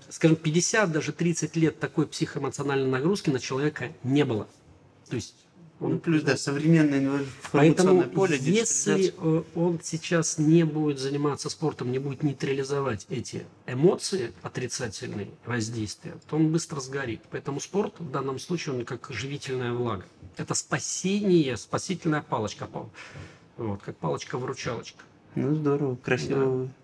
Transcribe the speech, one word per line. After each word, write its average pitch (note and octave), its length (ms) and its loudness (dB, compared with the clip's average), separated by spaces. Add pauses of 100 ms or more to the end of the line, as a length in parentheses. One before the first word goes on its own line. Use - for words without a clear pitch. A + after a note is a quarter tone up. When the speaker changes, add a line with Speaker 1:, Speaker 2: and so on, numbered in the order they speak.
Speaker 1:
скажем, D#3+ 280 4
пятьдесят, F3 540 2
даже D3+ 200 -2
тридцать E3 440 -2
лет D#3+ 240 2
такой D3 260 0
психоэмоциональной C#3 840 -2
нагрузки D3+ 440 0
на B2+ 80 2
человека C#3 540 -2 (100)
не C#3 220 4
было. A2 220 -2 (640)
То C3 60 -6
есть - 180 -8 (480)
он - 140 -2
Speaker 2:
Ну, E3 40 0
плюс, D#3 240 2
да, C3+ 140 2
современное D3+ 600 4
информационное C3+ 340 -2 (180)
Speaker 1:
Поэтому, F3 520 6
Speaker 2:
поле, D#3 360 2
Speaker 1:
если, D3 120 0 (420)
Speaker 2:
диджитализация. F#3+ 240 2
Speaker 1:
э, D#3+ 260 2 (120)
он E3+ 280 0
сейчас E3 540 -2
не D#3+ 260 6
будет D3+ 360 0
заниматься C#3+ 500 -2
спортом, C3+ 420 -4
не C3 80 0
будет C#3 240 -6
нейтрализовать C#3 840 -2
эти A#2+ 360 -8 (220)
эмоции, C#3 640 2 (100)
отрицательные A#2 840 -6 (180)
воздействия, A#2 680 -4 (160)
то D3+ 80 -2
он D#3 160 6
быстро D#3+ 260 -2
сгорит. C3 500 -6
Поэтому C#3 300 -6
спорт G#3 400 -4
в E3 100 -10
данном C3+ 300 -4
случае, D#3 360 -4
он A#2 100 -4
как - 260 -10
живительная B2+ 640 -4
влага. A#2 320 -2 (320)
Это D#3+ 160 -6
спасение, F3 1040 2
спасительная - 640 -2
палочка, A2+ 460 -4
пал-, B2 220 -10 (680)
вот, G#2 260 -6
как - 140 -12
палочка-выручалочка. C3 1040 -6 (320)
Speaker 2:
Ну, C3+ 200 2
здорово, C#3+ 420 0
красиво C3+ 420 0
Speaker 1:
Да. C3+ 60 4
Speaker 2:
вы C3 240 -2 (140)